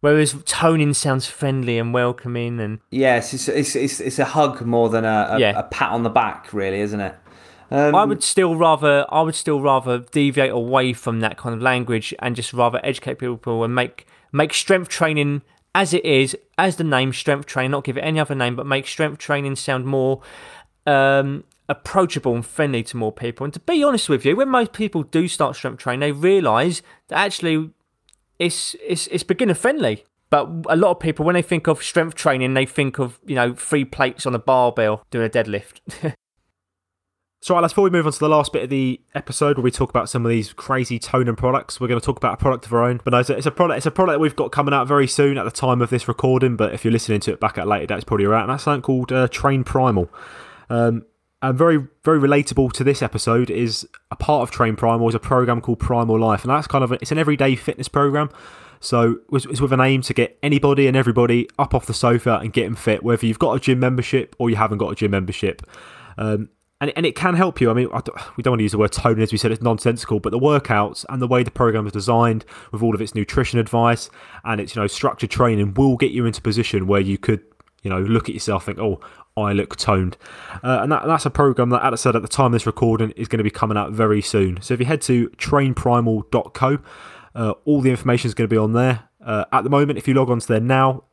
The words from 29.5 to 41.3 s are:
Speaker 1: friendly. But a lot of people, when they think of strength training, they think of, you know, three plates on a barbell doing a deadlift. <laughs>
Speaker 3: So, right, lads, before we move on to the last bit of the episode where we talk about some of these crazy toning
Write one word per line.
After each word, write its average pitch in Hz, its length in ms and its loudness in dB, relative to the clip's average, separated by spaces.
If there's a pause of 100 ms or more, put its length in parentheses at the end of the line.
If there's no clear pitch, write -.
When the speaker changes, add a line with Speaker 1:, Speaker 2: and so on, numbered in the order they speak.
Speaker 1:
friendly. 220 500 -2 (260)
But 147 180 2 (200)
a 160 80 2
lot 175 160 4
of 175 80 -4
people, 156 260 -2
when 175 80 2
they 175 80 2
think - 240 -2
of 156 160 0
strength 165 320 -2
training, 131 400 0
they 135 120 2
think 135 320 -4
of, 127 280 -4
you 143 80 -6
know, 123 200 2
three 139 300 -2
plates 131 420 -4
on 123 80 0
a 117 40 -2
barbell 120 720 2
doing 113 160 -2
a - 20 -2
deadlift. 107 520 -4 (220)
<laughs> - 220 -8 (1160)
Speaker 3:
So, - 140 0
right, 175 60 4
lads, 165 120 2
before 202 120 4
we 185 60 4
move 175 140 2
on 151 80 0
to - 60 -10
the 151 100 2
last 151 240 4
bit 131 120 -2
of 127 40 -8
the 131 320 -2 (140)
episode 143 420 0
where 131 60 -2
we 123 80 4
talk 131 200 -2
about - 180 -2
some 117 180 -2
of 117 40 2
these 113 220 0
crazy 127 460 -4
toning 120 380 0